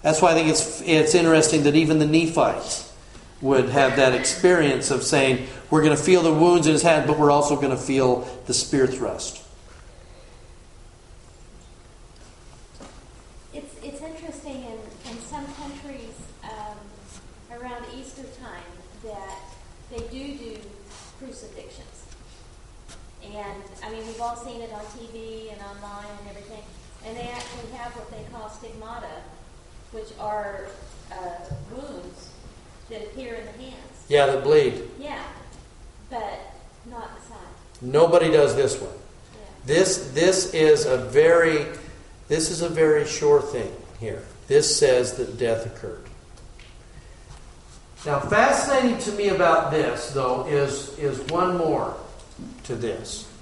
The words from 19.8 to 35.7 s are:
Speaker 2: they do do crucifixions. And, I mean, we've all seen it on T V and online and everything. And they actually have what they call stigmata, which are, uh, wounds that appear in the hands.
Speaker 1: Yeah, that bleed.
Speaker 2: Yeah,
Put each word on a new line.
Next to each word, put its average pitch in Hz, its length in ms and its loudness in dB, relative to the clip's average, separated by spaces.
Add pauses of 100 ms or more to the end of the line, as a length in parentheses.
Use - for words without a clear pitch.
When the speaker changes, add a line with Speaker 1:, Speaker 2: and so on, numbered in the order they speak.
Speaker 2:
they 233 160 -12
do 269 320 -14
do 220 180 -16 (640)
crucifixions. - 840 -20 (1200)
And, 202 400 -14 (180)
I 226 80 -14
mean, 226 160 -12
we've 226 140 -14
all 233 160 -8
seen 240 240 -14
it 226 120 -14
on 208 120 -14 (120)
T 233 160 -18
V 220 380 -16
and 208 120 -18
online 202 580 -16
and 202 100 -18
everything. 208 320 -18 (420)
And 226 120 -12
they 240 120 -10
actually 240 480 -14
have 240 200 -12
what 220 160 -16
they 220 180 -14
call 214 180 -16
stigmata, 220 720 -16 (680)
which 220 160 -14 (100)
are, 202 480 -8 (460)
uh, - 20 -14 (560)
wounds - 600 -16 (600)
that 214 120 -14
appear 233 320 -14
in 214 120 -14
the 214 60 -16
hands. - 560 -20
Speaker 1:
Yeah, 143 180 6
that 135 160 0
bleed. 131 400 4 (160)
Speaker 2:
Yeah, 294 240 -12 (880)